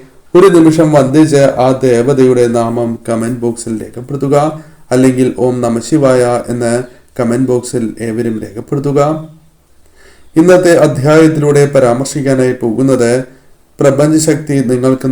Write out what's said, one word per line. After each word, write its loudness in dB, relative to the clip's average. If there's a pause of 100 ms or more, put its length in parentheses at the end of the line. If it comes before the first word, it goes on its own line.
(340)
ഒരു 6
നിമിഷം 4
വന്ദിച്ച് 2
ആ 2
ദേവതയുടെ 2
നാമം -2 (100)
കമന്റ് -4
ബോക്സിൽ -6
രേഖപ്പെടുത്തുക, -4 (260)
അല്ലെങ്കിൽ 2
"ഓം -2
നമഃശിവായ" 0
എന്ന് -4 (380)
കമന്റ് -2
ബോക്സിൽ -4
ഏവരും -6
രേഖപ്പെടുത്തുക. -4 (1080)
ഇന്നത്തെ 4
അധ്യായത്തിലൂടെ 2
പരാമർശിക്കാനായി 0
പോകുന്നത് 0 (560)
പ്രപഞ്ചശക്തി 0
നിങ്ങൾക്ക് -2